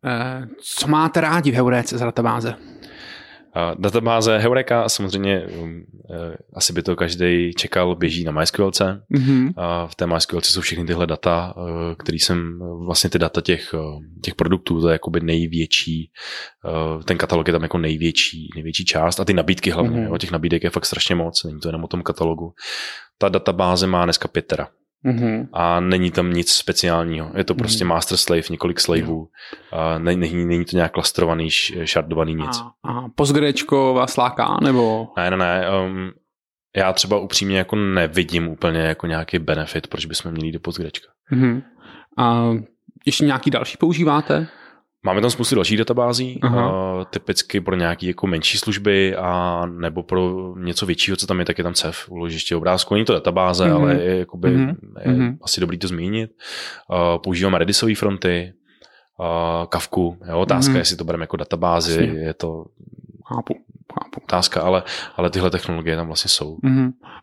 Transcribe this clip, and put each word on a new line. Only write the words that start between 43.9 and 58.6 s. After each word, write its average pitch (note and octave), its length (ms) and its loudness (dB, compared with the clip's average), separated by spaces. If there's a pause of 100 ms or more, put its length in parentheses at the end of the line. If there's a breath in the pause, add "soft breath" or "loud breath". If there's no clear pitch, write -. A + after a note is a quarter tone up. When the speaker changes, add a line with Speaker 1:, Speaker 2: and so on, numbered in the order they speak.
Speaker 2:
Máme F#2+ 160 2
tam A#2+ 80 4
spoustu B2 260 0
dalších G#2 220 4
databází, B2 640 0
Speaker 1:
Aha. A#2+ 300 4 (300)
Speaker 2:
eh, F#2 80 -6
typicky - 520 -2
pro F#2+ 140 -2
nějaký E2+ 320 0
jako F2+ 200 -2
menší E2 300 0
služby G2 580 2
a F2+ 500 0
nebo F2 380 -4
pro F#2 540 -2
něco F2+ 280 -4
většího, F2+ 320 0
co - 100 -4
tam F#2 120 0
je, F2 60 0
tak E2 120 -2
je F2+ 60 -2
tam F2 100 -2
cef, - 360 -4
úložiště E2+ 460 -4
obrázku. F2+ 380 2
Není G#2+ 120 2
to F#2+ 80 4
databáze, F2+ 520 2
Speaker 1:
Mhm. D#2+ 100 6
Speaker 2:
ale D2+ 200 4
je F2+ 240 2
jakoby, F2+ 320 0
Speaker 1:
Mhm. C3+ 240 2 (300)
Speaker 2:
je B2+ 60 4
Speaker 1:
Mhm. B2+ 320 2
Speaker 2:
asi - 180 -2
dobrý F2 160 -2
to F#2 100 -4
zmínit. F#2+ 420 -2 (640 loud breath)
Eh, F2 300 4
používáme F#2 340 2
Redisové G2+ 380 2
fronty, F#2 580 0 (680 soft breath)